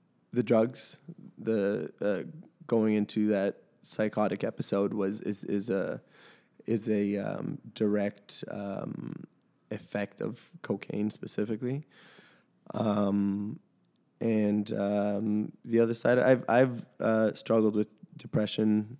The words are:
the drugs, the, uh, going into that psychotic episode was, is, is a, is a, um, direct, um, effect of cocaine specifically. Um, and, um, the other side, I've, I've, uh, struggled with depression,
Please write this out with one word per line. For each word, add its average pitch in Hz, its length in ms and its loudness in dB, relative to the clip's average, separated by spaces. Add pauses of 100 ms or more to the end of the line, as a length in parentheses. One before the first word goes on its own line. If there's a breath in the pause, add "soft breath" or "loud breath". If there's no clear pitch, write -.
(320)
the 120 100 2
drugs, 113 560 0 (400)
the, 101 520 0 (120)
uh, 98 260 -2 (380)
going 110 280 4
into 104 340 2
that 101 340 0 (200)
psychotic 104 640 -2
episode 101 480 0
was, 104 300 -2
is, - 220 -6
is 101 260 -2
a, 95 320 -2 (640 soft breath)
is 113 240 0
a, 101 260 2
um, 101 420 -6 (160)
direct, 104 760 -2
um, - 760 -8 (460)
effect 104 500 -6
of 107 300 -8 (100)
cocaine 104 480 -4
specifically. 120 760 -6 (880 loud breath)
Um, 101 840 0 (600)
and, 107 520 2
um, 104 800 0 (120)
the 117 160 4
other 117 140 4
side, 123 240 4
I've, 127 300 6
I've, 123 360 4 (160)
uh, 110 340 2
struggled 110 400 2
with 107 140 2 (280)
depression, 107 840 0